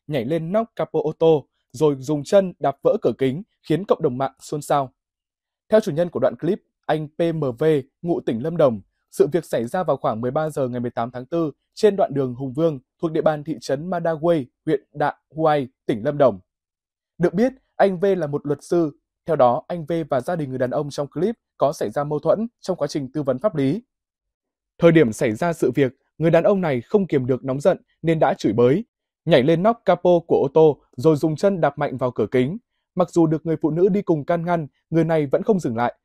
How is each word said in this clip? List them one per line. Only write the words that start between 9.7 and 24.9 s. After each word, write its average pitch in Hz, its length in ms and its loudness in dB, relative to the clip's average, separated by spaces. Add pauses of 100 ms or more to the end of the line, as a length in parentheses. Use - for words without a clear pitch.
vào 156 140 -2
khoảng 117 240 -4
mười 123 100 -4
ba 156 200 -2
giờ 139 180 -4
ngày 123 120 -6
mười 120 100 -6
tám 120 200 -6
tháng 123 160 -12
tư 165 240 -4 (240)
trên 208 220 2
đoạn 180 180 0
đường 131 200 -2
Hùng 131 180 -8
Vương 156 260 0 (200)
thuộc 165 140 -4
địa 160 100 -2
bàn 156 220 -2
thị 156 160 -8
trấn 151 300 -6
Madaway, 165 540 -2 (220)
huyện 156 140 0 (120)
Đạ 147 220 -4 (220)
Huai, 151 320 0 (180)
tỉnh 113 180 -4
Lâm 147 140 -2
Đồng. 113 220 4 (800)
Được 170 160 0
biết, 240 180 2 (240)
anh 185 240 2
V 190 40 0 (120)
là 165 100 -4
một 143 200 -6
luật 147 160 -4
sư. 170 340 0 (300)
Theo 160 100 0
đó, 127 320 4
anh 170 160 -8
V 156 80 -8 (180)
và 131 100 0
gia 180 160 -4
đình 147 140 -6
người 127 80 -6
đàn 127 120 -2
ông 147 200 -4
trong 147 160 -6
clip 185 280 -4 (240)
có 143 140 2
xảy - 180 -6
ra 143 140 -4
mâu 151 140 -4
thuẫn 165 280 0 (140)
trong 180 160 -4
quá 147 120 -4
trình 135 240 -6
tư 156 100 -4
vấn 131 160 -2
pháp 202 180 -4
lý. 143 260 0 (960)
Thời 170 140 6